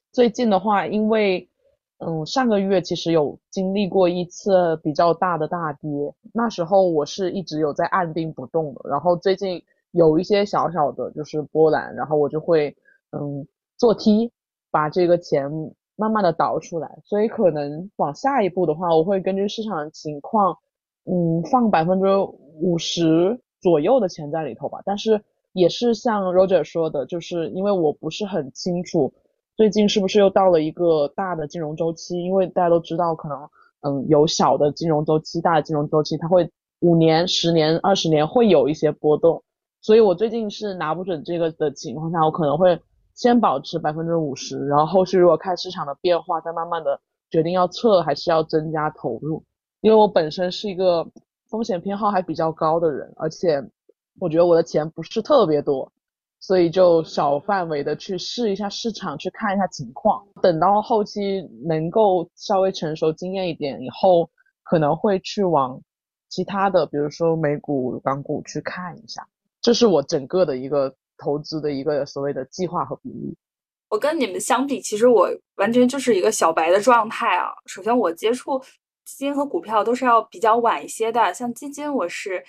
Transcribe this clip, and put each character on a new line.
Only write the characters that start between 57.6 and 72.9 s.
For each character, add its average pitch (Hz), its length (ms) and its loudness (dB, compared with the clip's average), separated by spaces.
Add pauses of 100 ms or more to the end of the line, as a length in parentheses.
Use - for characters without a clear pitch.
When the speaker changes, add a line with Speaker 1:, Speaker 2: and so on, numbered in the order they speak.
Speaker 1:
围 151 140 -4
的 147 120 -4
去 185 220 -8
试 220 340 -4
一 196 40 -4
下 202 120 -6
市 214 240 -6
场， 180 260 -10
去 185 120 -10
看 202 260 -4
一 196 40 0
下 185 80 0
情 123 260 -14
况。 - 320 -2 (160)
等 170 180 4
到 202 220 4
后 214 220 0
期 196 440 -4 (200)
能 160 240 -2
够 190 440 2
稍 196 260 0
微 190 100 2
成 156 240 -6
熟 160 180 0
经 180 200 -10
验 185 140 -4
一 165 60 -4
点 135 260 -6
以 127 120 -10
后， 175 360 4 (360)
可 175 160 0
能 151 160 2
会 190 240 0
去 - 240 -4
往 139 360 0 (500)
其 185 140 -6
他 196 240 -2
的， 180 200 2
比 147 100 -8
如 147 120 0
说 165 260 0
美 151 220 0
股、 135 420 -4
港 139 240 -4
股 - 200 -6
去 - 180 -12
看 180 360 -12
一 - 100 -20
下。 - 180 -16 (360)
这 233 120 2
是 233 120 4
我 170 160 4
整 139 240 -4
个 180 200 0
的 147 120 -2
一 131 100 -8
个 139 240 -2 (260)
投 147 200 -4
资 151 240 -8
的 147 100 -2
一 135 120 -6
个 143 220 -2
所 143 180 -8
谓 143 100 -4
的 131 120 -8
计 180 200 -8
划 160 200 -4
和 135 180 -8